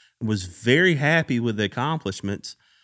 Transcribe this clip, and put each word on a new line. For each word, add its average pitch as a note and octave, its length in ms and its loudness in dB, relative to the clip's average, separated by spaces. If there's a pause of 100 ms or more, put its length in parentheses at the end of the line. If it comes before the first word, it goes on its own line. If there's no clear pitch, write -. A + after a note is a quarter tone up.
(200)
and A#2 80 -2
was G#2 160 0
very D3 520 2
happy D3 440 2
with A#2 160 0
the G#2+ 80 0
accomplishments. G2+ 920 -4 (260)